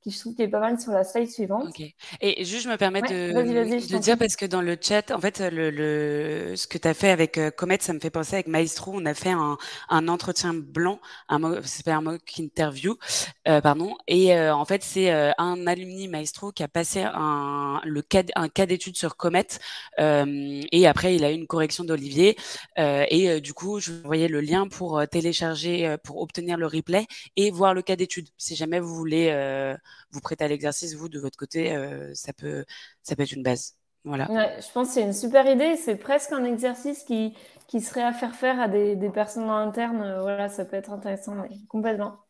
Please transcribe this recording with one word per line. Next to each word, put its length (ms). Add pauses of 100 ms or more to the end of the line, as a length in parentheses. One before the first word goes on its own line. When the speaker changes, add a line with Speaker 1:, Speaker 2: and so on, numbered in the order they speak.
Speaker 1:
qui, 100
je 80
trouve, 160
qui 80
est 40
pas 120
mal 200
sur 120
la 120
slide 280
suivante. 380
Speaker 2:
Ok. 120 (400)
Et 240
juste, 200
je 40
me 80
permets 240
Speaker 1:
Ouais, 280
Speaker 2:
de, 40
Speaker 1:
vas-y, 220
vas-y, 240
je 80
Speaker 2:
de 60
Speaker 1:
t'en 60
Speaker 2:
dire, 180
Speaker 1:
prie. 100
Speaker 2:
parce 80
que 100
dans 160
le 180
chat, 300
en 100
fait, 200
le, 320
le, 840
ce 120
que 100
t'as 160
fait 160
avec, 300
euh, 100
Comet, 300
ça 120
me 80
fait 120
penser 240
avec 120
Maestro, 460
on 140
a 80
fait 160
un, 260 (320)
un 180
entretien 460
blanc, 460 (280)
un 120
mo-, 240
c'est 200
pas 120
un 60
mock 360
interview, 600 (500)
euh, 140
pardon, 340 (120)
et, 300
euh, 160
en 120
fait, 180
c'est, 280
euh, 280
un 260
alumni 420
Maestro 440
qui 100
a 60
passé 360
un, 800
le 200
cas 180
d-, 140
un 120
cas 200
d'étude 300
sur 200
Comet, 300 (500)
euh, 640 (100)
et 140
après, 300
il 100
a 60
eu 40
une 120
correction 360
d'Olivier, 540 (400)
euh, 320
et, 180
euh, 120
du 160
coup, 240
je 120
vous 120
envoyais 240
le 140
lien 260
pour, 320
euh, 80
télécharger, 800
euh, 100
pour 240
obtenir 360
le 100
replay 400 (300)
et 120
voir 240
le 80
cas 140
d'étude, 320 (100)
si 180
jamais 240
vous 140
voulez, 380
euh, 440 (360)
vous 100
prêtez 240
à 20
l'exercice, 480
vous, 140
de 100
votre 180
côté, 380
euh, 380
ça 200
peut, 320 (380)
ça 120
peut 80
être 80
une 120
base. 320 (280)
Voilà. 260
Speaker 1:
Ouais, 300
je 120
pense 180
que 40
c'est 80
une 120
super 340
idée. 300
C'est 180
presque 360
un 120
exercice 600
qui, 320 (320)
qui 140
serait 220
à 100
faire 220
faire 260
à 60
des, 280
des 140
personnes 400
en 80
interne. 460
Euh, 180
voilà, 280
ça 140
peut 120
être 160
intéressant, 420
mais 160 (200)
complètement. 440 (160)